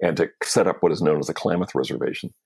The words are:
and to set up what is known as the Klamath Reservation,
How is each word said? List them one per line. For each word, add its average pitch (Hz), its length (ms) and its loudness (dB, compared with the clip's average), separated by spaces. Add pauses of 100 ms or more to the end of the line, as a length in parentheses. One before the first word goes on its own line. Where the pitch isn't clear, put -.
and 85 140 2
to - 120 2 (140)
set - 240 2
up - 160 0
what 85 80 4
is 78 100 -2
known 76 200 4
as 71 80 -4
the 80 40 -4
Klamath 90 440 -2
Reservation, - 540 -4 (160)